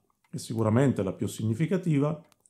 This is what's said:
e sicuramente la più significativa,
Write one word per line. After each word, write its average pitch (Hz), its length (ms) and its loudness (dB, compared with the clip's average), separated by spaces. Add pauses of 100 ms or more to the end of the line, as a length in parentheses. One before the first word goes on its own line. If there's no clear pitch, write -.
(300)
e - 60 -10
sicuramente 113 680 2
la 92 120 -4
più 107 120 -6
significativa, 151 960 0 (280)